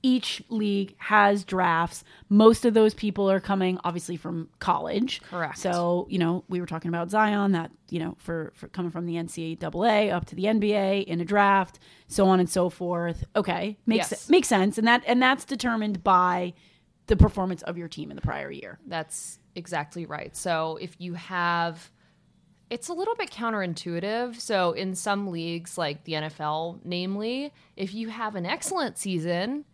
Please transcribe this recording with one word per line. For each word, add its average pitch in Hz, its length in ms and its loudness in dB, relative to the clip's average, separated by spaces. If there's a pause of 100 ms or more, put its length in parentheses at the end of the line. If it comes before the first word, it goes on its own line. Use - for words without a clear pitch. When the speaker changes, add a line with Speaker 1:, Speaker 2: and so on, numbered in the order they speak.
Speaker 1:
each - 440 0
league 202 500 -2
has 202 440 4
drafts. 170 600 0 (260)
Most 220 340 8
of 226 120 4
those 220 180 6
people 202 380 -2
are 190 80 2
coming, 185 440 0
obviously, 170 340 -6
from 165 320 -8 (100)
college. 175 640 -2
Speaker 2:
Correct. 165 340 -6
Speaker 1:
So, 175 540 0
you 190 80 0
know, 170 280 0
we 180 120 -4
were 170 80 -6
talking 165 220 -6
about 170 200 -4
Zion, 208 440 2
that, 165 180 -2 (180)
you 175 80 -4
know, 165 220 -6
for, 165 360 -8
for - 120 -20
coming 175 240 -6
from 175 160 -8
the 170 100 -4
N 165 100 -6
C 165 320 -8
A 175 60 -8
A 165 180 -4
A 214 280 2
up 175 160 -2
to - 80 -14
the 185 120 -2
N 220 120 2
B 208 160 0
A 196 240 0
in 170 220 -4
a 165 40 -4
draft, 196 540 2 (280)
so 196 200 4
on 185 120 8
and 180 80 4
so 180 220 2
forth. 170 560 -4 (100)
Okay, 190 420 -2 (100)
makes 220 240 2
Speaker 2:
Yes. - 180 -10
Speaker 1:
makes 311 180 6
sense, 196 300 4
and 226 100 2
that, 240 200 6
and 247 120 4
that's 262 240 4
determined 214 600 -4
by 180 500 4 (540)
the 214 100 4
performance 185 460 6
of 170 140 -8
your 170 100 -8
team 151 240 -10
in 143 40 -12
the 139 60 -12
prior 139 300 -4
year. - 340 -14
Speaker 2:
That's - 540 -10 (160)
exactly 170 500 -8
right. - 320 -12
So 160 420 -2
if 175 200 -14
you 175 160 -8
have, 170 720 -2 (800)
it's 240 200 -8
a - 40 -6
little 403 220 -4
bit 403 160 -6
counterintuitive. 214 1080 -4
So 185 340 0
in 190 220 -4
some 202 360 -2
leagues, 170 480 -6
like 147 240 -4
the 160 120 -6
N 151 100 -2
F 156 140 -12
L, 160 440 -4
namely, 208 680 -6 (220)
if 190 180 -8
you 226 160 -6
have 220 260 -8
an 175 100 -4
excellent 320 520 -4
season 185 760 -2